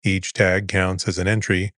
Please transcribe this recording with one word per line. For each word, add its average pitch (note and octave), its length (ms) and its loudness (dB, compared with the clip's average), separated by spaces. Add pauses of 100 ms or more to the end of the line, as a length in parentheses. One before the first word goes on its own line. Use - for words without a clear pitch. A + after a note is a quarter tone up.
Each F#2+ 280 0
tag F#2+ 360 2
counts F#2 400 0
as F2 100 -4
an F2+ 80 -2
entry G2 520 0